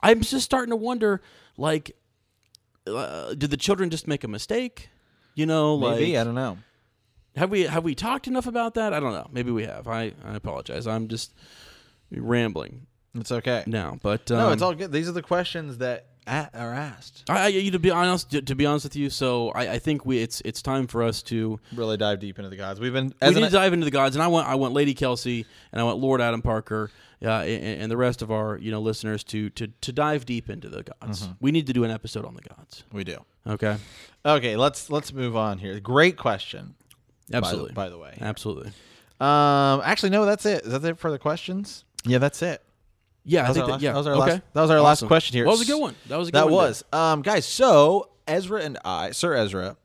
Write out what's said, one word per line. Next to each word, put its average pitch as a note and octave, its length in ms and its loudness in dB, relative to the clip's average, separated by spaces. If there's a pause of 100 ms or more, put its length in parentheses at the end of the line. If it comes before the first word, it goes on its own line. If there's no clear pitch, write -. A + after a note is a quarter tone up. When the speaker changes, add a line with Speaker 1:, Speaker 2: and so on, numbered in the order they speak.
Speaker 1:
I'm A3+ 200 6
just B3+ 240 -2
starting B3+ 260 0
to A#3 40 -2
wonder, A3 460 0 (360)
like, D#3 380 -2 (920)
uh, D#2+ 460 -8
did D3 160 -4
the C#3 80 -2
children F#3+ 320 0
just D#3+ 180 -8
make C#3+ 160 -4
a B2 40 -8
mistake? A3 640 -6 (440)
You D3+ 120 -2
know, D3+ 320 4
Speaker 2:
Maybe, A#2+ 360 2
Speaker 1:
like, B2 80 2
Speaker 2:
I - 20 2
don't A#2 120 -2
know. B2 220 -6 (800)
Speaker 1:
have F3 140 0
we, F#3+ 140 2
have D#3+ 200 0
we D#3 120 -2
talked B3 320 -4
enough B3+ 200 -2
about A#3 280 -4
that? G#3+ 180 -2
I D3+ 60 -2
don't C3 140 -2
know. D#2+ 180 -8
Maybe B2 200 -4
we A2 140 -2
have. - 220 -12
I, A2+ 260 -4 (100)
I G#2+ 120 -10
apologize. F2 520 -8
I'm A2+ 200 -4
just A2+ 260 -8 (760)
rambling A#2 760 -2 (300)
Speaker 2:
It's A#2 160 -8
okay. A#2+ 360 -2
Speaker 1:
now, G#2+ 340 -4
but, G#2 280 -2
Speaker 2:
No, A#2 220 4
it's - 100 0
Speaker 1:
um, F3+ 60 2
Speaker 2:
all F3+ 80 0
good. F3 160 -8
These D#3+ 180 -2
are E3+ 40 -8
the E3+ 80 -6
questions E3+ 580 -4
that B2 280 -4 (200)
a-, C#3+ 260 -4
are A#2 200 -8
asked. C3+ 560 -12
Speaker 1:
I, F#3+ 160 2
I, - 20 4
you, G3 240 0
to F3+ 80 0
be E3+ 120 4
honest, F3 400 0
to, D3 100 0
to C3+ 140 -4
be C#3+ 100 2
honest D3 200 0
with C#3+ 100 -10
you, C#3+ 140 -2
so B2 400 0
I, G#2+ 240 -2
I A#2+ 60 -2
think D3+ 260 -2
we, C3 140 2
it's, A2+ 260 -4
it's - 160 -8
time C3+ 260 -2
for A#2 160 -2
us A2+ 200 0
to A2 360 -2 (160)
Speaker 2:
Really A2 220 -2
dive G#2 220 0
deep G2 200 -12
into G2 100 -12
the F#2+ 80 -16
gods. G2 220 -10
We've A#2+ 140 -4
been, C3 140 -2
Speaker 1:
we C3+ 140 -8
Speaker 2:
as C#3+ 140 8
Speaker 1:
need A3 80 6
Speaker 2:
an G#3+ 60 2
Speaker 1:
to F3 60 0
dive F#3+ 180 6
into E3+ 120 2
the D3 60 0
gods, C3+ 240 2
and D#3 80 2
I E3+ 40 4
want, E3 200 2
I C3+ 80 0
want C3+ 180 0
Lady C#3 200 2
Kelsey B2 520 -2 (260)
and A2+ 100 -2
I - 20 2
want A#2 160 0
Lord C3 220 2
Adam A#2 200 0
Parker, A2 480 -4 (340)
uh, A2 60 -2
and, G2 540 -2
and A2 80 -6
the A#2 60 -4
rest B2 240 0
of A2 100 -6
our, G#2+ 260 -2
you G#2 140 -8
know, G#2+ 100 -4
listeners G#2+ 440 -4
to, G#2+ 260 -4
to, A2+ 160 -8
to - 240 -12
dive D3 340 -2
deep A#2+ 240 -6
into - 200 -12
the - 140 -12
gods. G#2 400 -10
Speaker 2:
Mm-hmm. F2+ 160 -10
Speaker 1:
We C3+ 120 2
need D#3 160 2
to C3 60 -4
do A#2+ 100 2
an A2+ 80 0
episode A#2 340 -10
on - 100 -14
the - 60 -20
gods. - 500 -20
Speaker 2:
We G2+ 120 -8
do. F2 140 -10 (300)
Speaker 1:
Okay. G#2+ 300 -2 (480)
Speaker 2:
Okay, B2 300 2
let's, C#3 340 0
let's D3 240 -4
move B2 220 -4
on G#2+ 240 0
here. G2 200 -8
Great C#3 380 4
question, - 580 -6 (540)
by B2 100 -2
the, - 60 0
Speaker 1:
Absolutely. E2+ 280 -4
Speaker 2:
by G2 160 -6
the F2 80 -16
way. D2+ 240 -18
Speaker 1:
Absolutely. G#2 500 -8 (480)
Speaker 2:
Um, C#3+ 640 4
actually, - 260 0
no, G#3 160 4
that's G#3 200 2
it. G3+ 200 0
Is A2+ 80 -6
that C#3 100 -2
it E3 160 -2
for E3+ 120 -2
the C#3 80 -4
questions? F3+ 680 -6 (200)
Yeah, B2 120 4
that's C#3 240 0
it. E3+ 200 -4 (600)
Speaker 1:
Yeah, D#3+ 180 4
Speaker 2:
That B2+ 40 2
Speaker 1:
I B2 40 2
Speaker 2:
was C3 80 4
Speaker 1:
think C3 60 2
Speaker 2:
our B2 40 0
Speaker 1:
that, - 60 0
Speaker 2:
last, C3+ 80 -4
Speaker 1:
yeah. C#3+ 120 2
Speaker 2:
that C#3 40 0
was C#3+ 100 0
our C#3+ 60 0
Speaker 1:
Okay. C3+ 60 4 (140)
Speaker 2:
last, F#3 80 -2 (120)
that D3+ 80 4
was D#3 100 6
our D#3 100 6
last D3 180 8
Speaker 1:
Awesome. A2+ 80 -4
Speaker 2:
question D#3+ 280 4
here. A#2+ 100 4
Speaker 1:
Well, F#3+ 100 6
that A3+ 60 2
was A3+ 80 -2
a - 20 2
good D4+ 100 0
one. A3 140 -4 (140)
That C#3 80 -4
was F3 100 -4
a E3+ 40 -8
good C#3+ 60 4
Speaker 2:
That D#3 80 6
Speaker 1:
one, D#3 80 6
Speaker 2:
was. D#3+ 380 4
Speaker 1:
Dave. D3+ 80 2
Speaker 2:
Um, D#3+ 240 4
guys, F#3+ 240 2
so F#3+ 600 8 (180)
Ezra F#3+ 340 -2
and D3 240 -8
I, F2+ 260 -4
Sir F3 220 0
Ezra G2 520 0